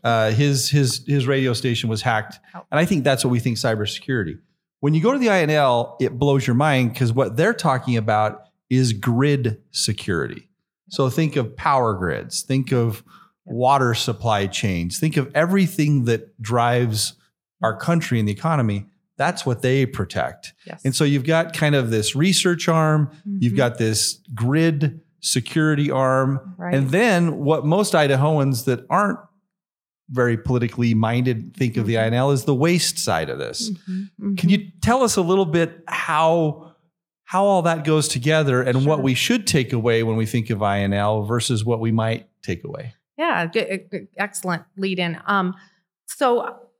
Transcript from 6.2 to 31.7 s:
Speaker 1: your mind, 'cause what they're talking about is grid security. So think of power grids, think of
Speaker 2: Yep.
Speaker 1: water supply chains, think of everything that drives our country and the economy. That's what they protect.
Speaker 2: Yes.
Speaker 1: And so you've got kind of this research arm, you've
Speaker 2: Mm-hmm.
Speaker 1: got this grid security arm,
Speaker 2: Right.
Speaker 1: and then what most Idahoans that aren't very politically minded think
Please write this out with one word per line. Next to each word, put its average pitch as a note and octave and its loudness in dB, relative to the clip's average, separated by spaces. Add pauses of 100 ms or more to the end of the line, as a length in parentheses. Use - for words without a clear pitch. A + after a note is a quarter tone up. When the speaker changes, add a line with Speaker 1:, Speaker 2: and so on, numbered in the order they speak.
Speaker 1:
your A#2+ 2
mind, C3 2
'cause A#2 0
what A#2 0
they're F#3 2
talking C3 -2
about G#2+ -2 (260)
is B2+ 2
grid A#2+ 0 (100)
security. D#2 -6 (400)
So C3 0
think D3+ 0
of A#2+ -2
power C3 2
grids, E2+ -4
think C3+ -2
of A#2 0 (480)
Speaker 2:
Yep. A#2 -8
Speaker 1:
water B2+ 2
supply G#2 -2
chains, F2 -4
think D#3 -2
of C3+ -2
everything D#3+ 2
that A#2 -2
drives A#2+ 0 (500)
our A2+ 0
country D#3+ 0
and G#2+ 0
the G#2 0
economy. G#2+ -2 (300)
That's D3 -2
what B2 -2
they C3 2
protect. - -6 (120)
Speaker 2:
Yes. - -16
Speaker 1:
And C3 -2
so D#3 0
you've C#3+ 0
got D#3+ 0
kind D3 0
of C3 2
this A2 0
research F3 0
arm, D#3 2 (160)
you've F#3 0
Speaker 2:
Mm-hmm. - -4
Speaker 1:
got A#2+ 2
this A2 -2 (160)
grid C#3+ 0 (220)
security D3 0
arm, C3 0
Speaker 2:
Right. C3 -4
Speaker 1:
and C3+ 2
then F3 2
what C#3+ 0
most G3 2
Idahoans C#3 2
that B2 -2
aren't G3 0 (880)
very B2 2
politically A#2 0
minded A2+ -2
think B2 -2